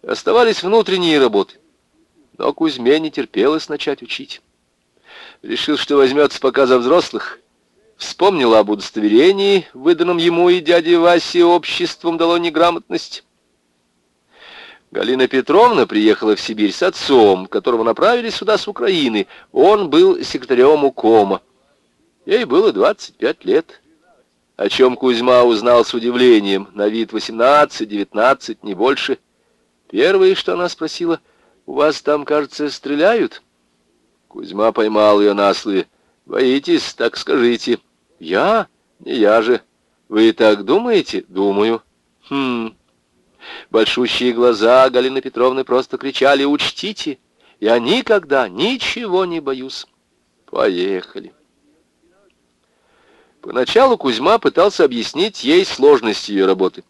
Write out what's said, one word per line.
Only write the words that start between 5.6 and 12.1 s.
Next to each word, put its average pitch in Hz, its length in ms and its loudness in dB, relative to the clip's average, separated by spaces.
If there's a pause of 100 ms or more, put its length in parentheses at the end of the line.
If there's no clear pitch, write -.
что 143 200 -2
возьмётся 139 440 2
пока 135 260 2
за 127 120 4
взрослых. 131 640 -2 (560)
Вспомнил 156 580 0
об 107 160 4
удостоверении, 156 1040 2
выданном 170 440 0
ему 170 300 2
и 180 120 2
дяде 170 380 2
Васе 170 460 2
обществом 170 720 -2